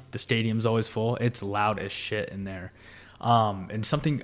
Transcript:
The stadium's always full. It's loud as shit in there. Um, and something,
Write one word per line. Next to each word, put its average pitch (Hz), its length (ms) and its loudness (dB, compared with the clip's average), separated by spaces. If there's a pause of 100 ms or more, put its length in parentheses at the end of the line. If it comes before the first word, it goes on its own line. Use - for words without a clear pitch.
(100)
The 117 80 -8
stadium's 113 480 2
always 113 220 2
full. 113 280 0
It's 120 260 0
loud 104 360 0
as 98 120 -6
shit - 380 -4
in 98 160 -8
there. 92 280 -10 (480)
Um, 110 500 4
and 110 160 -4
something, 151 380 0